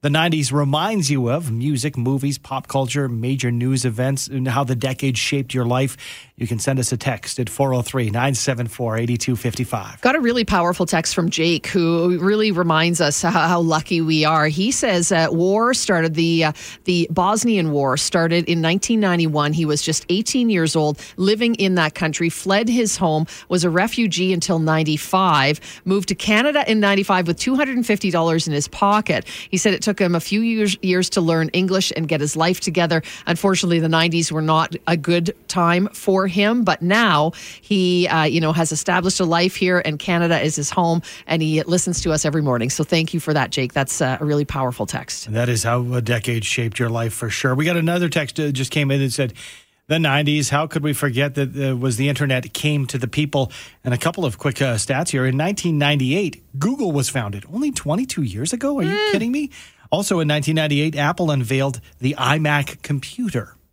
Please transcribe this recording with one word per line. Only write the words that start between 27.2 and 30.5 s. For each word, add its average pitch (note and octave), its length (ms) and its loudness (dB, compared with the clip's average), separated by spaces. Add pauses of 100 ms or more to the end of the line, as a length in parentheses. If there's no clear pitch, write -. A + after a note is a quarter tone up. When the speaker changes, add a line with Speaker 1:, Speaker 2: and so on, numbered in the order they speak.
Speaker 2:
with E3 140 -2
two C4 160 0
hundred C4 220 0
and A#3+ 80 0
fifty G#3 260 0
dollars E3 360 2
in D#3 60 -2
his C#3+ 140 -2
pocket. G3+ 600 0 (220)
He F#3+ 80 -2
said G3 160 2
it - 80 -2
took G#3 160 -2
him F3+ 160 2
a E3+ 60 2
few G3+ 220 -2
years, A3 420 0